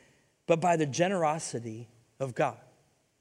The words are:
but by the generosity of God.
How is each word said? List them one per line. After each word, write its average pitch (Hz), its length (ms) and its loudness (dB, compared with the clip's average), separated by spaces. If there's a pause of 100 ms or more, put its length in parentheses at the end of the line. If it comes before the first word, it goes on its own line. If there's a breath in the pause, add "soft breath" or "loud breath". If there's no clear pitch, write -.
(460 soft breath)
but 170 140 4
by 175 160 4
the 156 100 2
generosity 143 1040 -2 (300)
of 131 160 -6
God. 127 220 0 (640)